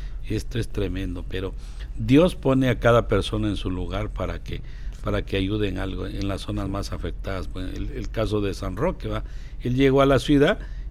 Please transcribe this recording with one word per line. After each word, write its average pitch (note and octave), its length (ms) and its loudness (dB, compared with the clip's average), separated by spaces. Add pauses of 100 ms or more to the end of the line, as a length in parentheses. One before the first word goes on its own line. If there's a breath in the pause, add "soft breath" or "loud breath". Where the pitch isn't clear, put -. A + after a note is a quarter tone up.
(260 loud breath)
esto G#2+ 320 -4
es A2+ 100 -2
tremendo, F2+ 600 -2
pero F#2 240 -4 (460 loud breath)
Dios C#3+ 360 6
pone C3 360 2
a A#2 80 2
cada A#2 300 6
persona G#2+ 400 2
en G2 80 0
su F#2 140 -4
lugar F2+ 400 -4
para E2+ 320 -4
que, - 200 -8 (400 loud breath)
para G#2 200 0
que - 140 -2
ayude G2+ 320 2
en F2+ 100 -2
algo, F#2 280 -4
en G2 220 -4
las F#2+ 140 -2
zonas G#2 260 -2
más G2 240 -4
afectadas. F2+ 560 -4
Pues, F2+ 280 -6
el, G2+ 140 -4
el A2+ 180 -6
caso G#2+ 320 0
de G2 140 -2
San F#2 220 -6
Roque, C#3+ 320 -2
¿va? G#2+ 160 -4 (360 loud breath)
Él B2 140 -2
llegó C3+ 260 6
a C3+ 60 8
la C#3 120 6
ciudad D3+ 400 6 (320 loud breath)